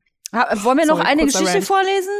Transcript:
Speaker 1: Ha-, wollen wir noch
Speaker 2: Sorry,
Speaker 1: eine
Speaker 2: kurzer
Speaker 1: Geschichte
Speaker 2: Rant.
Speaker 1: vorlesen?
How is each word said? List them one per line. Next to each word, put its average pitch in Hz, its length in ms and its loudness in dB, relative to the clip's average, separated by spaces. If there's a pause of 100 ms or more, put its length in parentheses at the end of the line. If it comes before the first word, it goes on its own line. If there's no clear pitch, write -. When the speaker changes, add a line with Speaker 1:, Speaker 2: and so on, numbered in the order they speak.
(320)
Speaker 1:
Ha-, 208 320 -2
wollen 262 140 2
wir 320 80 2
noch 302 100 2
Speaker 2:
Sorry, - 120 0
Speaker 1:
eine 294 140 2
Speaker 2:
kurzer 294 180 0
Speaker 1:
Geschichte 370 180 0
Speaker 2:
Rant. 370 80 -2
Speaker 1:
vorlesen? 392 540 0